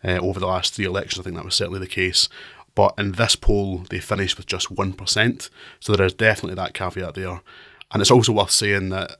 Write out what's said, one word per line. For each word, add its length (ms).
uh, 180
over 180
the 80
last 280
three 100
elections. 340
I 40
think 140
that 80
was 100
certainly 240
the 80
case. 420
But 240
in 140
this 220
poll, 540
they 100
finished 380
with 80
just 240
one 240
percent. 560
So 160
there 100
is 80
definitely 420
that 180
caveat 420
there. 260
And 100
it's 100
also 220
worth 180
saying 380
that 300